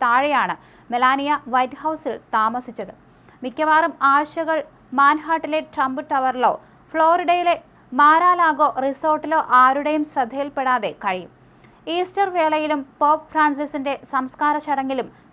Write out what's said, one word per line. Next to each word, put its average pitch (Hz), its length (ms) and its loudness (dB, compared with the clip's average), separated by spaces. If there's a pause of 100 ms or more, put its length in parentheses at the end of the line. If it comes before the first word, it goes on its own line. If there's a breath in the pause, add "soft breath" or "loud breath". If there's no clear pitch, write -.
താഴെയാണ് 262 520 0 (380 loud breath)
മെലാനിയ 277 460 0 (160)
വൈറ്റ് 254 280 -2
ഹൗസിൽ 302 340 -6 (180)
താമസിച്ചത്. 226 580 -4 (500 soft breath)
മിക്കവാറും 311 500 0 (100)
ആഴ്ചകൾ 302 560 0 (400)
മാൻഹാട്ടിലെ 302 640 0 (140)
ട്രംപ് 269 280 -4 (100)
ടവറിലോ 254 400 0 (380 loud breath)
ഫ്ലോറിഡയിലെ 349 640 2 (360 soft breath)
മാരാലാഗോ 311 760 4 (160)
റിസോർട്ടിലോ 302 560 -2 (220)
ആരുടെയും 294 420 2
ശ്രദ്ധയിൽപ്പെടാതെ 262 840 -2 (140)
കഴിയും. 185 260 -6 (580 soft breath)
ഈസ്റ്റർ 359 480 -2
വേളയിലും 311 500 -2 (140)
പോപ്പ് 302 320 0
ഫ്രാൻസിസിന്റെ 285 720 -2
സംസ്കാര 277 540 -2
ചടങ്ങിലും 269 520 -4 (220 soft breath)